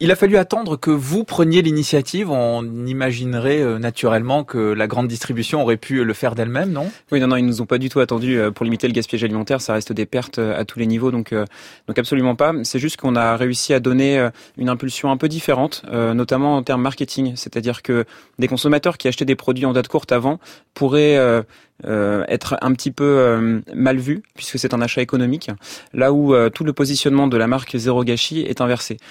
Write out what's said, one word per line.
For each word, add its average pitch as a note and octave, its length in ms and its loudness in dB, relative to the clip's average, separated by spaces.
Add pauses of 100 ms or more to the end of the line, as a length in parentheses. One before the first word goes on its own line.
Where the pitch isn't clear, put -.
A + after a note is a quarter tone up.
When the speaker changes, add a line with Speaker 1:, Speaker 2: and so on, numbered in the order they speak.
Speaker 1:
Il E3 60 4
a F3+ 60 4
fallu G3+ 220 4
attendre F#3 400 0
que - 120 -2
vous D3+ 340 0
preniez E3+ 380 4
l'initiative. D#3 680 0
On A#2 560 -2
imaginerait, B2+ 760 -2
euh, A#2 160 0
naturellement A#2 680 0
que - 140 -8
la G#2+ 300 0
grande A#2+ 200 -2
distribution A#2 540 -2
aurait A#2 160 2
pu C3 260 -2
le A2 120 0
faire A#2+ 180 -2
d'elle-même, A#2+ 380 -2
non ? D#3 180 -6 (220)
Speaker 2:
Oui, C#3+ 80 2
non, B2+ 80 2
non, B2+ 80 2
ils B2 100 2
nous A#2+ 160 0
ont A2+ 60 -6
pas B2 100 2
du C3 100 -4
tout C3+ 120 0
attendu, B2 360 0
euh, G#2+ 140 2
pour G#2 140 -6
limiter A2+ 240 0
le A#2+ 60 -2
gaspillage A2+ 320 -2
alimentaire. A2 360 -2
Ça A2+ 120 -4
reste G#2+ 200 -4
des G#2 140 -4
pertes, - 320 -6
euh, G#2+ 200 -2
à G#2+ 60 -4
tous - 140 -10
les A#2 80 -2
niveaux, A2+ 240 0
donc, A#2 220 -4
euh, G#2+ 120 -2 (420)
donc - 120 -4
absolument B2+ 340 0
pas. C#3+ 180 2 (120)
C'est B2+ 160 -4
juste D3+ 180 -4
qu'on B2+ 180 0
a A#2 220 2
réussi B2+ 380 0
à B2+ 40 4
donner, C3 380 2
euh, B2 140 2 (260)
une B2+ 120 -2
impulsion C3 420 -2
un C3 60 2
peu D#3 100 0
différente, D3+ 560 -2 (100)
euh, A#2 220 0
notamment C3+ 420 0
en B2+ 60 -2
termes B2+ 180 0
marketing. C3+ 540 -4
C'est-à-dire A#2+ 480 -6
que A#2+ 220 0 (340)
des B2 80 2
consommateurs D3 500 0
qui - 100 -2
achetaient B2+ 160 -2
des C3+ 120 2
produits C3 320 -2
en C3 60 0
date B2 140 0
courte - 240 -2
avant C3 280 0 (340)
pourraient... D3 420 4
Euh, A#2+ 280 4 (420)
euh, G#2 420 0
être - 340 -2
un C3 120 0
petit C3 180 -4
peu, C3 120 -4
euh, A#2 560 4 (140)
mal C3 240 2
vu, C#3+ 240 -4 (140)
puisque - 240 -8
c'est B2+ 160 -2
un A#2 60 0
achat A#2+ 200 -2
économique, B2+ 480 -2 (440)
là C3 200 4
où, C#3+ 220 4
euh, A#2 140 6
tout - 140 -6
le D3+ 100 0
positionnement C#3 540 2
de B2 100 2
la A2+ 100 2
marque B2+ 280 -2
Zéro B2 280 0
Gâchis A#2+ 380 -2
est - 200 -4
inversé. A#2+ 360 -2 (140)